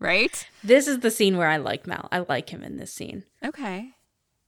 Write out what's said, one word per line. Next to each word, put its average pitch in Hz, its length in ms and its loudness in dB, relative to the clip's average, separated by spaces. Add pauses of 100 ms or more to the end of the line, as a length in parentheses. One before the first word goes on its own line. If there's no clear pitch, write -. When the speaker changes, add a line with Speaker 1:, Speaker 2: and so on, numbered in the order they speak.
Speaker 1:
Right? 190 460 0 (160)
Speaker 2:
This 262 240 6
is 269 140 0
the 233 100 2
scene 196 260 4
where 165 120 2
I 156 80 4
like 123 280 -4
Mal. - 280 -8
I 180 160 0
like - 220 -2
him - 120 -12
in - 140 -10
this - 160 -12
scene. - 320 -12 (200)
Speaker 1:
Okay. 247 500 -8 (540)